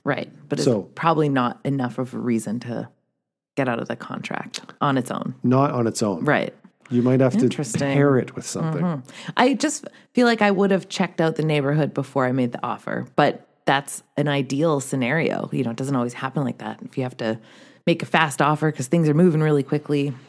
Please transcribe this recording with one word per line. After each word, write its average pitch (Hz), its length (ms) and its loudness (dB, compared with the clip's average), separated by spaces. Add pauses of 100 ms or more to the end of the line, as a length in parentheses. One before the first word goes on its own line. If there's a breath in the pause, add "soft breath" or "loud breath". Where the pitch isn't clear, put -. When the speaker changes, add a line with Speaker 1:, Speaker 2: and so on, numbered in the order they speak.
Speaker 1:
Right. - 260 -4 (180)
But 135 120 -4
it's 147 40 2
Speaker 2:
So 110 180 2 (120)
Speaker 1:
probably 160 340 2
not 123 360 0
enough 135 340 -4
of 127 160 -6
a 110 40 -6
reason 113 420 -2
to 113 280 -8 (680)
get 131 120 -2
out 117 100 -2
of 120 100 -8
the - 80 -6
contract - 640 -10 (200)
on 139 180 2
its - 120 -2
own. - 320 -6
Speaker 2:
Not 131 300 4
on 120 140 0
its 107 160 -2
own. 101 220 0
Speaker 1:
Right. 135 300 0 (360)
Speaker 2:
You 123 120 2
might 127 180 4
have 131 180 4
to 240 60 4
Speaker 1:
Interesting. - 360 -2 (140)
Speaker 2:
pair 143 240 6
it 123 160 -4
with - 120 -10
something. 160 360 -4
Speaker 1:
Mm-hmm. 160 540 -6
I 254 180 4
just 302 320 -4 (280 soft breath)
feel 247 120 4
like 226 160 2
I 208 80 4
would 196 200 4
have 190 180 0
checked 175 320 -2
out 165 160 2
the 151 80 0
neighborhood 147 500 2
before 135 320 -2
I 127 60 0
made 123 200 0
the - 100 -10
offer, 120 440 -6 (100)
but 143 300 2 (180)
that's 139 380 0 (140)
an 147 120 0
ideal 143 520 0
scenario. 131 720 -2
You 139 120 -2
know, 117 60 -4
it 113 60 -6
doesn't 135 200 -4
always 120 180 -2
happen 131 300 -4
like 120 140 -6
that. 107 240 -10
If - 160 -16
you 131 60 -2
have 127 140 -10
to 113 200 -4 (480 loud breath)
make 170 160 0
a 147 40 -8
fast 156 360 2
offer 151 280 2
'cause 143 180 -6
things 165 200 2
are 147 60 4
moving 160 260 4
really 151 220 2
quickly, 147 500 -2 (160)